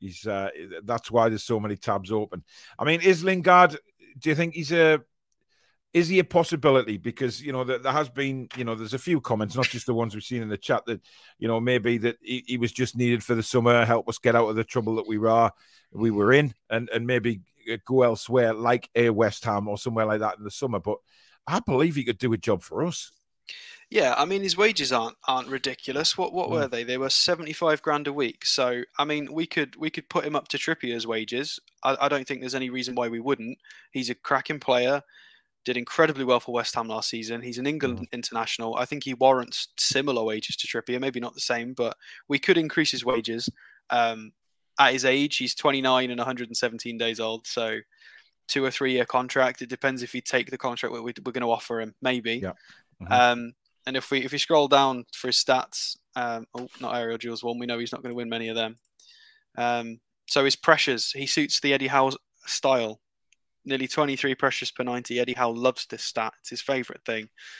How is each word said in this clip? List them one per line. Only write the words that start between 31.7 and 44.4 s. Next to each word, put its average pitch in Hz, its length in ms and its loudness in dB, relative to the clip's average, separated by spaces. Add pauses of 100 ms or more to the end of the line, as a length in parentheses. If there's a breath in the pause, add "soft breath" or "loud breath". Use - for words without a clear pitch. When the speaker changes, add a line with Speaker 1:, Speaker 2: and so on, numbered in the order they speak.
Speaker 2:
I, 135 180 2
I 143 60 4
don't 139 180 -2
think 131 140 -6
there's 127 160 -6
any 131 120 -4
reason 123 280 -6
why 120 120 0
we 117 120 -6
wouldn't. 127 380 -4 (340 loud breath)
He's 123 180 -4
a 120 60 -6
cracking 143 420 -2
player, 131 440 2 (640 soft breath)
did 127 120 -4
incredibly 135 480 0
well 123 160 4
for - 120 -10
West 120 220 -2
Ham 113 140 -4
last 113 200 -6
season. 117 340 -6
He's 123 160 -10
an 131 100 -4
England 139 320 -2
Speaker 1:
Mm. - 120 -12
Speaker 2:
international. 113 640 -4
I 123 120 -2
think 147 180 -8
he 131 100 -6
warrants 127 540 4 (100)
similar 131 460 0
wages 107 320 -4
to - 100 -4
Trippier, 123 340 -4
maybe 127 200 -4
not 120 140 -8
the - 60 -10
same, 120 320 -2
but 120 240 -4 (320 loud breath)
we 143 120 2
could 175 180 4
increase 156 320 2
his 120 140 -4
wages. 117 440 -2 (420 soft breath)
Um, 113 420 0 (480)